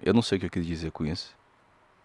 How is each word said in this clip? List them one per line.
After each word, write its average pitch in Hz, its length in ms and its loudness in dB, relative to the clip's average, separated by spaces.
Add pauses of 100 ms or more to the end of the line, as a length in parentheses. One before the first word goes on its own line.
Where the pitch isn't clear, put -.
Eu 98 120 4
não 117 80 6
sei 98 160 0
o - 20 -6
que 95 60 -2
eu 85 40 -6
quis 87 160 -2
dizer 82 260 -4
com 80 140 -4
isso. - 280 -6 (720)